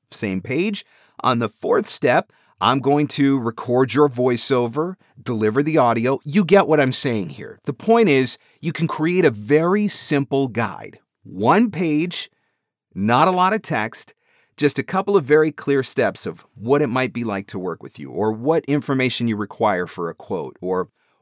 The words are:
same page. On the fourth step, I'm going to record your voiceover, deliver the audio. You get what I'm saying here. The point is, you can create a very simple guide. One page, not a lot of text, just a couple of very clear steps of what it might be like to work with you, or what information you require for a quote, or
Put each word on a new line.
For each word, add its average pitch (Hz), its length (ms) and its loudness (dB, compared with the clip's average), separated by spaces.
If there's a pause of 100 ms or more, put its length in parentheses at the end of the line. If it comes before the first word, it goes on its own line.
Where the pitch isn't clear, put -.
same 95 320 -6
page. 180 420 -4 (380)
On 120 180 0
the 117 80 -2
fourth - 400 -2
step, 143 460 0 (260)
I'm 123 200 2
going 143 300 2
to 139 300 2
record 123 540 0
your 147 160 4
voiceover, 123 840 -2 (280)
deliver 110 400 0
the 151 140 0
audio. 120 480 2
You 160 180 2
get 175 240 6
what 151 140 4
I'm 131 100 2
saying 110 380 -2
here. - 340 -16
The 147 80 -6
point 220 380 2
is, 135 280 2 (220)
you 156 140 -6
can 160 160 -2
create 175 340 0
a 147 80 6
very 160 560 2
simple 139 640 -2
guide. 98 500 -8 (240)
One 180 480 2
page, 165 580 -4 (640)
not 120 360 2
a - 20 0
lot 185 220 2
of 220 80 -4
text, - 520 -6 (440)
just 143 200 0
a 135 60 -4
couple 196 320 -2
of 170 80 4
very 151 280 4
clear 139 300 0
steps - 440 -2
of 82 200 -12 (100)
what 127 260 0
it 143 60 0
might 127 260 -2
be 117 100 -6
like 101 240 -6
to - 100 -10
work 90 240 -8
with - 160 -18
you, 67 140 -14
or 104 220 0
what 143 320 -2
information 131 640 -2
you 107 80 -2
require 101 500 -2
for 85 220 -8
a 82 40 -10
quote, 80 460 -10
or 90 300 -4 (320)